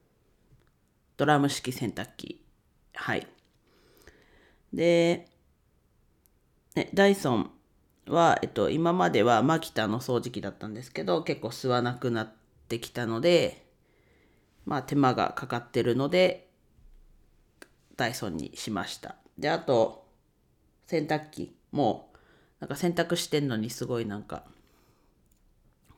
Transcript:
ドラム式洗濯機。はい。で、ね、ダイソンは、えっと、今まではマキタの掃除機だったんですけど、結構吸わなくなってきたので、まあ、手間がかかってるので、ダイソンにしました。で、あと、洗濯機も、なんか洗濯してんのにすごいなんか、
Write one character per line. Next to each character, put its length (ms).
ド 100
ラ 120
ム 100
式 220
洗 200
濯 260
機。 280
は 200
い。 140
で、 560
ね、 180
ダ 140
イ 80
ソ 220
ン 140
は、 360
え 40
っ 20
と、 220
今 220
ま 180
で 120
は 200
マ 180
キ 120
タ 140
の 140
掃 140
除 180
機 80
だ 100
っ 20
た 140
ん 80
で 80
す 100
け 120
ど、 180
結 180
構 80
吸 200
わ 140
な 120
く 160
な 140
っ 80
て 120
き 80
た 180
の 140
で、 460
ま 140
あ、 40
手 120
間 200
が 180
か 140
か 120
っ 120
て 120
る 140
の 120
で、 400
ダ 120
イ 60
ソ 140
ン 80
に 200
し 140
ま 160
し 120
た。 180
で、 120
あ 80
と、 480
洗 200
濯 240
機 240
も、 420
な 60
ん 20
か 80
洗 160
濯 240
し 120
て 120
ん 80
の 80
に 140
す 160
ご 140
い 60
な 120
ん 40
か、 220